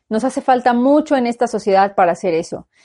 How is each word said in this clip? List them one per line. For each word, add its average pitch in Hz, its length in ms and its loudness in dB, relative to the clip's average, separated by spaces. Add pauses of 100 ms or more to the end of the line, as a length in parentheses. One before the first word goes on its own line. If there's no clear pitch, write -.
nos 220 160 -4
hace 262 180 -4
falta 254 320 0
mucho 285 440 2
en 240 100 0
esta 233 200 -2
sociedad 196 480 0
para 175 180 2
hacer 175 200 -4
eso. - 340 -6 (180)